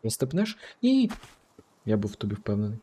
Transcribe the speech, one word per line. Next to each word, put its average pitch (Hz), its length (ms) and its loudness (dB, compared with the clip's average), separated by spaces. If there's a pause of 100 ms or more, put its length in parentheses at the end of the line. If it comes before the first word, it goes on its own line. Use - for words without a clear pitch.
Розстепнеш? 160 560 -2 (240)
Ні. 262 280 4 (760)
Я 107 100 2
був 104 140 0
в - 60 -16
тобі 104 180 -4
впевнений. 104 480 -4